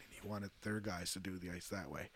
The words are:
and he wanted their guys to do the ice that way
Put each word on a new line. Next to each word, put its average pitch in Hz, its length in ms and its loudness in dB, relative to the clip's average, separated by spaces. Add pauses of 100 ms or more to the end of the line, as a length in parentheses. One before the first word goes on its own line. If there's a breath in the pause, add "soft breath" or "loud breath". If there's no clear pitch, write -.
and - 80 -16
he - 160 -8
wanted 101 240 0 (120)
their 107 180 4
guys 90 320 2
to 95 80 0
do 92 180 0
the 90 160 -2
ice 85 140 -4
that 92 200 0
way 78 280 -2